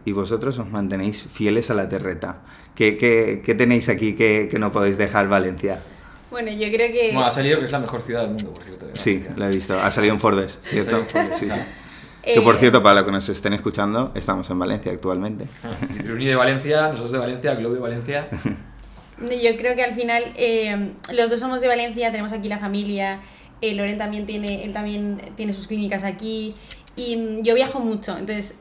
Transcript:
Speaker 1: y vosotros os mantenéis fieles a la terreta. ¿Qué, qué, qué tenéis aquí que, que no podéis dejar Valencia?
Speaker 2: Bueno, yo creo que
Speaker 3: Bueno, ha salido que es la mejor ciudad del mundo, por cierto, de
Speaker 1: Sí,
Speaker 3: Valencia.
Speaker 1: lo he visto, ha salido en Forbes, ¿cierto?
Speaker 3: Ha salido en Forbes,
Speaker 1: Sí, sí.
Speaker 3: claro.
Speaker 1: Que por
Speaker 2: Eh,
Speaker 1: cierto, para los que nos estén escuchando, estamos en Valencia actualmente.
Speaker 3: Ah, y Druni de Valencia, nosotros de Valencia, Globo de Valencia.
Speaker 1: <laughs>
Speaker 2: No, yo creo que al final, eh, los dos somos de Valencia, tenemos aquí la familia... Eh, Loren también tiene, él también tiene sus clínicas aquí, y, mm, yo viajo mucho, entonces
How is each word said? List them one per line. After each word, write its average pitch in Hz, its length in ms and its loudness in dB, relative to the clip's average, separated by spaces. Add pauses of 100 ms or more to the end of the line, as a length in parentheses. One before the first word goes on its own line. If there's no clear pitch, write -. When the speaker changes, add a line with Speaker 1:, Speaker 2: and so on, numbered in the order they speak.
Speaker 1:
y 104 80 -2
vosotros 110 460 -2
os 101 100 -6
mantenéis 101 600 -2
fieles 110 400 0
a 123 40 2
la 98 160 0
terreta. 92 480 -2 (360)
¿Qué, 107 240 4
qué, 113 480 4
qué 117 80 2
tenéis 120 360 4
aquí 107 260 2
que, 107 340 4
que - 80 -2
no 107 140 0
podéis 101 260 2
dejar 101 300 2
Valencia? 95 520 0 (520)
Speaker 2:
Bueno, 233 200 -6
yo 208 200 -4
creo 233 220 2
que 233 180 4
Speaker 3:
Bueno, 127 160 2
ha 120 40 4
salido 139 280 2
que 135 60 -2
es 123 80 -4
la 139 60 0
mejor 117 220 -4
ciudad 117 200 -4
del 107 100 -2
mundo, 104 220 -6
por - 100 -18
cierto, 92 240 -16
de 69 80 -12
Speaker 1:
Sí, 101 220 2
Speaker 3:
Valencia. 92 200 -8
Speaker 1:
lo 101 80 -2
he 98 80 2
visto, 95 240 -2
ha 98 140 2
salido 107 220 4
en 104 80 0
Forbes, 98 420 2
¿cierto? 113 320 0
Speaker 3:
Ha 113 40 4
salido - 20 -
en - 60 -4
Forbes, - 300 -2
Speaker 1:
Sí, - 40 -6
sí. - 60 -4
Speaker 3:
claro. 104 160 -2 (600)
Speaker 1:
Que 117 180 6
por 110 140 8
Speaker 2:
Eh, - 40 -2
Speaker 1:
cierto, 123 220 8
para 101 140 10
los 98 80 6
que 98 80 0
nos 95 160 -2
estén 101 240 -2
escuchando, 104 640 -2
estamos 95 340 -2
en 90 80 -2
Valencia 95 360 -2
actualmente. 95 540 -4 (180)
Speaker 3:
Ah, 113 100 -8 (240)
y - 40 -8
Druni 117 240 -2
de 131 80 4
Valencia, 139 520 2
nosotros 120 240 -4
de 131 60 -2
Valencia, 127 380 -2
Globo 117 200 -2
de 127 60 -4
Valencia. 120 500 -6
Speaker 1:
<laughs> - 80 -6 (800)
Speaker 2:
No, 240 160 -6
yo 233 220 2
creo 240 200 -2
que 254 80 0
al 247 100 -2
final, 233 300 0 (120)
eh, 214 580 0 (200)
los 233 160 2
dos 233 100 0
somos 254 220 -2
de 254 60 2
Valencia, 233 420 0
tenemos 214 220 -4
aquí 214 180 -6
la 208 80 -4
familia... 202 640 -4 (420)
Eh, 214 140 -2
Loren 202 240 -4
también 208 260 -4
tiene, 208 380 -6
él 202 100 -10
también 208 480 -6 (140)
tiene 214 180 -4
sus 190 140 -10
clínicas 202 360 -4
aquí, 214 520 -6 (400)
y, 240 220 -4
mm, 220 260 -4
yo 226 100 4
viajo 262 260 2
mucho, 220 380 -4
entonces 208 440 -6